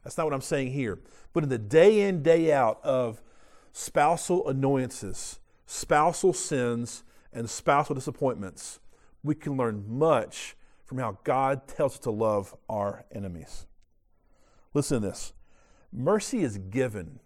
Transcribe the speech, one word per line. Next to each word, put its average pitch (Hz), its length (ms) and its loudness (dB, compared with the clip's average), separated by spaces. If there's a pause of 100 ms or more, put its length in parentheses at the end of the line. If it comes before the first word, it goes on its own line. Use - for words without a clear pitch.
That's - 120 -12
not 165 80 -2
what 147 100 -2
I'm 135 60 -4
saying 131 320 -2
here. 123 280 -4 (320)
But 170 100 0
in 143 60 -2
the 123 100 0
day 170 440 8
in, 185 200 0
day 165 300 6
out 120 320 4
of 127 380 0 (500)
spousal 165 760 0
annoyances, 135 920 -2 (260)
spousal 165 680 2
sins, 120 720 -4 (300)
and 117 180 -8
spousal 147 440 2
disappointments, 127 840 -6 (460)
we 147 100 0
can 143 220 -6
learn 110 320 -2
much 135 680 0 (280)
from 127 140 -10
how 110 260 -4
God 135 420 0
tells - 280 -2
us - 60 -18
to 120 120 -4
love 104 420 0 (140)
our 101 420 -6
enemies. 92 560 -10 (1040)
Listen 139 280 0
to 101 80 -2
this. - 240 -10 (600)
Mercy 196 500 0
is 104 160 -2
given. 98 680 -6